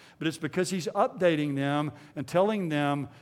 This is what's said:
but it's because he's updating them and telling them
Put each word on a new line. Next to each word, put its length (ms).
but 80
it's 100
because 320
he's 240
updating 640
them 360
and 120
telling 420
them 400